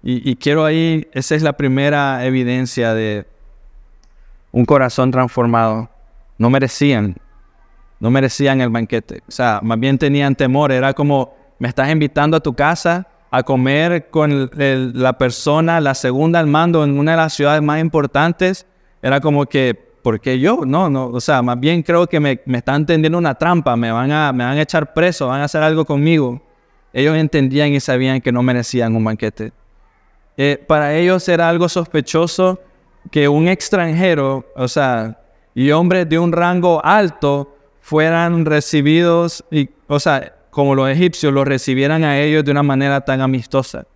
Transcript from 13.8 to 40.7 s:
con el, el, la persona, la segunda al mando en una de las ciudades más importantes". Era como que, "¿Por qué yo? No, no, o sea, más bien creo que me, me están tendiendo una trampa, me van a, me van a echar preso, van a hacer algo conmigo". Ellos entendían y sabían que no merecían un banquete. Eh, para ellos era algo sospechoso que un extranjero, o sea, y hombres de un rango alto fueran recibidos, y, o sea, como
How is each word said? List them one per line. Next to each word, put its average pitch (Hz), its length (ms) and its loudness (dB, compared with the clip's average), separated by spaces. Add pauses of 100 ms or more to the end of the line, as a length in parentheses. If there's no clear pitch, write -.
con 151 220 0
el, 139 300 -4
el, 131 300 0 (100)
la 127 160 2
persona, 156 600 0
la 139 160 0
segunda 151 460 0
al 156 60 2
mando 160 360 2
en 143 160 0
una 151 120 2
de 165 60 2
las 160 140 0
ciudades 147 300 0
más 151 180 0
importantes". 160 840 0 (360)
Era 135 200 0
como 143 240 0
que, 131 420 -2 (140)
"¿Por 113 200 -2
qué 131 180 -2
yo? 214 260 2
No, 160 240 0
no, 131 180 -2
o 120 120 -6
sea, 131 220 0
más 123 180 -2
bien 160 240 0
creo 170 240 2
que 165 140 -2
me, 135 240 0
me 151 140 -2
están 143 260 -2
tendiendo 160 320 2
una 160 180 -2
trampa, 160 400 0
me 117 160 -2
van 123 200 -2
a, 151 200 0
me 123 140 -2
van 135 120 -2
a 151 40 0
echar 151 320 -2
preso, 160 340 0
van 135 140 -2
a - 20 -2
hacer 151 180 -2
algo 160 220 2
conmigo". 143 580 0 (520)
Ellos 147 240 2
entendían 143 560 0
y 139 80 0
sabían 131 400 -2
que 127 100 -2
no 123 100 0
merecían 123 540 0
un 113 80 0
banquete. 110 480 -6 (880)
Eh, 139 280 0
para 151 300 2
ellos 175 320 0
era 170 220 2
algo 175 180 0
sospechoso 170 960 -2 (500)
que 147 160 2
un 156 220 2
extranjero, 165 960 0 (100)
o 127 140 -4
sea, 120 500 -2 (340)
y 131 160 0
hombres 175 400 2
de 160 80 2
un 170 140 2
rango 175 520 0
alto 151 760 0 (240)
fueran 165 640 0
recibidos, 160 1040 2
y, 151 180 -2 (180)
o 143 120 0
sea, 143 340 -2 (160)
como 139 240 0